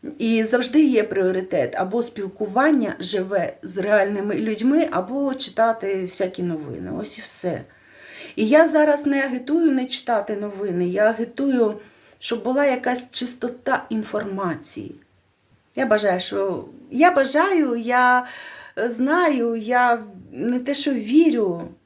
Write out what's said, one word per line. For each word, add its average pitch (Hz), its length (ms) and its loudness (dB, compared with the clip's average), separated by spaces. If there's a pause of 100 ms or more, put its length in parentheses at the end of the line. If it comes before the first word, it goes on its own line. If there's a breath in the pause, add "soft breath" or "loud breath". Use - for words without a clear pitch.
(180)
І 226 260 2
завжди 247 400 2
є 240 180 4
пріоритет, 185 760 0
або 196 240 -2
спілкування 214 960 0
живе 185 540 -2 (100)
з 185 160 -8
реальними 202 560 2
людьми, 226 560 2
або 262 440 -2
читати 226 680 -2
всякі 185 400 -4
новини, 156 480 -6 (100)
ось - 180 -8
і - 40 -14
все. - 400 -6 (760 loud breath)
І 214 120 2
я 302 200 8
зараз 302 380 4
не 277 180 0
агітую 277 480 0
не 254 140 0
читати 220 500 -2
новини, 196 520 -2
я 208 220 4
агітую, 233 640 0 (440 loud breath)
щоб - 260 -6
була 269 220 2
якась 254 440 -2
чистота - 800 -4
інформації. 196 1040 -6 (840)
Я 254 100 -2
бажаю, 208 340 2
що, 196 440 -4 (260)
я 320 200 6
бажаю, 294 680 2
я, 247 500 2 (520 loud breath)
е, 233 120 -2
знаю, 254 680 2
я 240 460 2 (300)
не 240 280 -2
те, 277 140 -4
що 285 180 0
вірю 220 760 2 (180)